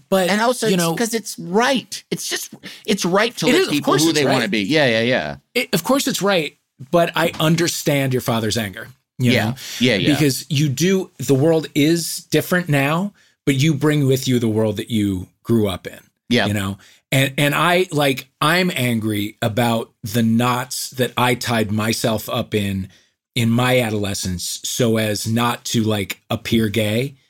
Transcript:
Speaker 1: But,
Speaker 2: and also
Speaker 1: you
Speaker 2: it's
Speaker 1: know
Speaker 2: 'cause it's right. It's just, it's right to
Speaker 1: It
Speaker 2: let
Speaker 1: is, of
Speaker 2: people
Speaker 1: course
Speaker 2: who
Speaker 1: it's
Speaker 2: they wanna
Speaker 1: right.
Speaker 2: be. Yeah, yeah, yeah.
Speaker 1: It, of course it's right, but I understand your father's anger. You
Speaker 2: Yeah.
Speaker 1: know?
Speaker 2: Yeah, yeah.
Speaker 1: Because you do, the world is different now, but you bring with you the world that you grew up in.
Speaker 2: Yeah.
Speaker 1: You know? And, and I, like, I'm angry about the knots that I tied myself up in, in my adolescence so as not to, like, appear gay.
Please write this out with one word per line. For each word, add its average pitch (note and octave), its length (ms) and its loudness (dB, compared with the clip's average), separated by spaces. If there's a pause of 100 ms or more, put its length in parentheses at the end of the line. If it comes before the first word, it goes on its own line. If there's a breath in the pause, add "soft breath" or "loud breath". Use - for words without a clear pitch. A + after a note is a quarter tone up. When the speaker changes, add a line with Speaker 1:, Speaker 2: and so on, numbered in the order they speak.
(100)
Speaker 1:
But, F#3+ 180 2
Speaker 2:
and G3+ 140 0
also B3 240 0
Speaker 1:
you F3+ 80 2
Speaker 2:
it's F3 80 2
Speaker 1:
know E3 120 0
Speaker 2:
'cause C3 200 -2
it's - 240 -6
right. G#3+ 720 -2
It's - 180 -6
just, - 240 -8 (320 loud breath)
it's G3+ 200 -2
right G3 340 0
to E3+ 80 0
Speaker 1:
It - 60 4
Speaker 2:
let - 100 4
Speaker 1:
is, F4 60 0
of - 40 -4
Speaker 2:
people D3 200 0
Speaker 1:
course D3 120 2
Speaker 2:
who E3 60 4
Speaker 1:
it's D3+ 80 2
Speaker 2:
they C#3 80 2
wanna B2+ 140 2
Speaker 1:
right. A2+ 100 -2
Speaker 2:
be. G#2+ 120 0
Yeah, C#3+ 240 2
yeah, A2+ 140 2
yeah. G2 360 0 (180)
Speaker 1:
It, B3 200 -4
of E3 100 0
course C4+ 220 0
it's B3+ 140 -4
right, E3+ 360 -2 (340)
but E3+ 260 2
I E3 240 0
understand D#3 720 0
your B2+ 80 0
father's A2+ 380 -2
anger. A2 300 -6 (300)
You B2+ 140 4
Speaker 2:
Yeah. A#2 180 2
Speaker 1:
know? B2+ 60 -6 (240 loud breath)
Speaker 2:
Yeah, A#2+ 160 4
yeah. - 160 2
Speaker 1:
Because C#3 380 0
you D3 180 2
do, F3+ 480 0
the C#3 180 0
world D#3 400 2
is D#3+ 560 0
different F3 380 0
now, D3 460 0 (320 soft breath)
but C#3+ 80 2
you D3 180 2
bring D3+ 340 2
with C3 220 0
you B2+ 100 4
the A#2 100 0
world G#2+ 280 0
that A2 140 -6
you G2+ 380 0 (140)
grew A2+ 260 2
up F2+ 180 -8
in. - 140 -16 (280)
Speaker 2:
Yeah. A2 180 2
Speaker 1:
You G#2 80 0
know? G2 240 -4 (320 soft breath)
And, C3+ 280 0
and D3 160 2
I, F3 360 2
like, C#3+ 380 -2 (140)
I'm F3 320 2
angry G#2+ 640 -2
about A#2 520 0 (100)
the A2+ 200 -2
knots A#2+ 680 0
that B2 260 -4
I B2+ 200 2
tied A2+ 360 -2
myself A2 560 -2
up A#2+ 260 -4
in, G2 340 -2 (460 soft breath)
in A#2 160 0
my B2 300 2
adolescence G2+ 840 -4
so A2+ 340 0
as G#2 280 -2
not A#2 400 -2
to, A#2 160 0
like, G#2 460 -2
appear A2+ 400 0
gay. A2 460 -2 (160)